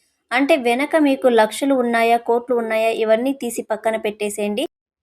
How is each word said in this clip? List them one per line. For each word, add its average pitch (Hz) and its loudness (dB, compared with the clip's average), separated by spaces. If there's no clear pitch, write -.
అంటే 269 2
వెనక 247 0
మీకు 269 2
లక్షలు 226 2
ఉన్నాయా, 233 2
కోట్లు 240 -2
ఉన్నాయా, 226 0
ఇవన్నీ 220 0
తీసి 233 -8
పక్కన 220 -4
పెట్టేసేయండి. 208 -4